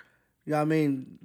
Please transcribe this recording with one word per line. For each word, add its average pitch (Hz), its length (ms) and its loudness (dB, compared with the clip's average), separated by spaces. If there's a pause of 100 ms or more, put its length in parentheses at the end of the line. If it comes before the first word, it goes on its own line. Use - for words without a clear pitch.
(460)
you 147 60 -4
know 151 60 0
what 151 60 2
I - 20 0
mean, 151 600 0